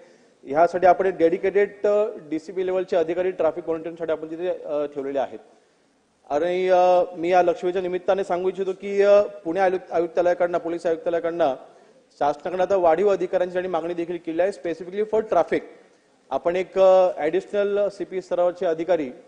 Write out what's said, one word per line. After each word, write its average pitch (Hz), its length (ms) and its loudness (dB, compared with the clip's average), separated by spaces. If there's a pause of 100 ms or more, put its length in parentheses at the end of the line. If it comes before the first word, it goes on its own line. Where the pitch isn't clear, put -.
(420)
ह्यासाठी 170 440 2
आपण 180 200 6
एक 190 120 0
डेडिकेटेड, 180 680 2
अ, 208 180 2 (260)
डीसीपी 180 360 -6
लेव्हलचे 185 300 -2
अधिकारी 175 340 0
ट्रॅफिक 160 380 -2
मॉनिटरिंगसाठी 165 440 -6
आपण 156 180 -6
तिथे, 170 180 -6
अ, 151 380 -6
ठेवलेले 143 320 -6
आहेत. 110 200 -4 (920)
आणि, 180 380 0
अ, 180 340 6 (140)
मी 165 140 -2
या 180 120 6
लक्षवेधीच्या 180 400 -2
निमित्ताने 180 420 -2
सांगू 185 240 -2
इच्छितो 185 240 -4
की, 196 300 -2
अ, 202 200 6
पुणे 185 380 -6
आयुक्त, 185 320 0
आयुक्तालयाकडनं, 175 680 0
पोलीस 170 280 -6
आयुक्तालयाकडनं 165 680 -2 (640)
शासनाकडे 160 440 -2
आता 196 140 2
वाढीव 175 320 4
अधिकाऱ्यांची 180 500 -2
आणि 185 100 -4
मागणी 170 260 -4
देखील 170 320 -6
केली 165 160 -2
आहे, 196 80 0
specifically 185 540 -6 (100)
for 220 160 -2
traffic. 165 300 2 (680)
आपण 170 260 -4
एक, 185 220 -4
अ, 185 380 6
ॲडिशनल 202 720 -2
सीपी 185 320 -8
स्तरावरचे 175 460 -2
अधिकारी 165 420 0 (200)